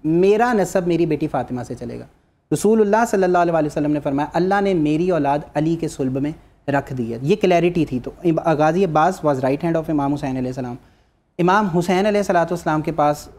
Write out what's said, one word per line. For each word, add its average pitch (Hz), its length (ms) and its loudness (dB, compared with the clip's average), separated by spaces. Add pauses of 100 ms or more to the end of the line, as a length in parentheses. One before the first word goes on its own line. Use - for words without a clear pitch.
मेरा 202 460 4
नसब 185 340 0
मेरी 170 200 2
बेटी 151 200 -2
फ़ातिमा 127 360 -6
से 120 120 -10
चलेगा।" 120 320 -12 (460)
रसूलुल्लाह 214 520 4
सल्लल्लाहु 180 440 2
अलैहि 160 180 2
वसल्लम 147 240 -2
ने 147 100 0
फरमाया, 143 340 -4
"अल्लाह 185 260 2
ने 196 140 2
मेरी 156 360 2
औलाद 147 440 0
अली 160 220 0
के 160 120 -4
सुल्ब 135 300 -4
में 143 160 -4 (340)
रख 139 240 -2
दी 117 200 -6
है।" 123 140 -8
ये 196 100 2
क्लैरिटी 175 560 2
थी। 127 80 -4
तो - 140 -12 (100)
इब-, 165 300 2
गाजी 160 300 2
अब्बास 165 360 0
was 147 200 0
right 135 240 -2
hand 165 180 -2
of 160 80 -8
इमाम 143 220 0
हुसैन 135 240 -4
अलैहि 127 160 -6
सलाम। 123 260 -10 (600)
इमाम 190 280 2
हुसैन 180 380 0
अलैहिस्सलातु 190 500 0
वस्सलाम 160 280 -2
के 160 100 -4
पास 147 460 0